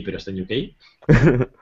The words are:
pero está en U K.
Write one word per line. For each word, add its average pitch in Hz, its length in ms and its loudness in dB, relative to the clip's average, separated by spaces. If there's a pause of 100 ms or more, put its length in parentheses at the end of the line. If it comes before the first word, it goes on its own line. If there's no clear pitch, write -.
pero 92 140 -8
está 98 140 -14
en 95 100 -8
U 92 60 -12
K. 127 1000 0 (140)